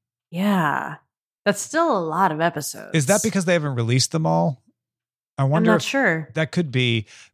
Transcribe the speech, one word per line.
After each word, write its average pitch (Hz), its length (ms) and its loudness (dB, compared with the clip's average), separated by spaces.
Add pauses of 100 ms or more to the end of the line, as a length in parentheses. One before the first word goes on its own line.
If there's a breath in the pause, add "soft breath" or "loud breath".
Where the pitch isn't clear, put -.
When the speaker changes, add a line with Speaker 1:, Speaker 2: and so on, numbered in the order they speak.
(320)
Speaker 1:
Yeah. 165 640 -2 (500)
That's 202 160 0
still 320 340 0
a 185 60 0
lot 165 300 0
of 156 100 -4
episodes. 160 540 -4
Speaker 2:
Is 147 100 2
that 202 160 2
because 190 240 -2
they 180 80 2
haven't 147 220 0
released 120 360 0
them 160 140 0
all? 165 360 0 (760)
I 139 60 0
Speaker 1:
I'm 135 60 2
Speaker 2:
wonder 220 220 4
Speaker 1:
not 214 60 6
Speaker 2:
if - 60 -2
Speaker 1:
sure. 175 520 0
Speaker 2:
that 156 160 -2
could 165 200 -2
be. 120 340 0 (280 loud breath)